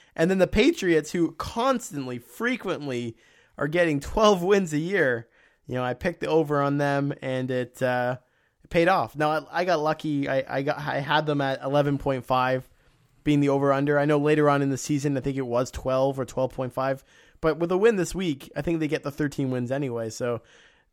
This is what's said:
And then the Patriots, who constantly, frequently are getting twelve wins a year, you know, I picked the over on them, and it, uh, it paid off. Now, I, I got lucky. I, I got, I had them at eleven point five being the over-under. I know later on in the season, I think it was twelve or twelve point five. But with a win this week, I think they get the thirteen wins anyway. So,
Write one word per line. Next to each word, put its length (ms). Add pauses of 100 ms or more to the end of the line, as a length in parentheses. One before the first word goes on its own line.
(140)
And 160
then 60
the 100
Patriots, 680
who 200
constantly, 880
frequently 960 (400)
are 120
getting 320
twelve 420
wins 320
a 40
year, 480 (400)
you 80
know, 100
I 100
picked 260
the 80
over 320
on 160
them, 460
and 280
it, 320
uh, 360 (440)
it 60
paid 200
off. 280
Now, 140
I, 300
I 40
got 160
lucky. 480
I, 160 (140)
I 40
got, 160
I 220
had 240
them 160
at 220
eleven 340
point 300
five 420 (540)
being 180
the 100
over-under. 480
I 80
know 120
later 300
on 140
in 80
the 80
season, 380
I 40
think 160
it 100
was 240
twelve 480
or 80
twelve 260
point 220
five. 280 (400)
But 160
with 140
a 60
win 180
this 180
week, 400
I 80
think 180
they 80
get 140
the 80
thirteen 400
wins 200
anyway. 400
So, 320 (500)